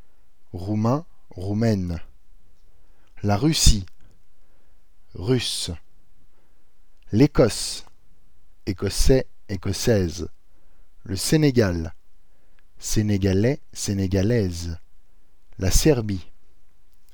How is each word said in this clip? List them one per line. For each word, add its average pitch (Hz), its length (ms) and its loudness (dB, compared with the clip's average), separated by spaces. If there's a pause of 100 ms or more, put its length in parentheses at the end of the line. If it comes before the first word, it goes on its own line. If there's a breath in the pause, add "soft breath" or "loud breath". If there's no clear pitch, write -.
(520)
Roumain, 110 540 2 (240)
roumaine. 98 680 2 (1200)
La 101 160 2
Russie. 117 480 6 (1300)
Russe. 107 560 2 (1400)
L'Écosse. - 720 4 (800)
Écossais, 104 600 4 (220)
écossaise. 95 800 2 (760)
Le 98 120 -6
Sénégal. 104 760 4 (880)
Sénégalais, 104 840 4 (100)
sénégalaise. 95 1080 2 (840)
La 95 120 2
Serbie. 107 540 4 (880)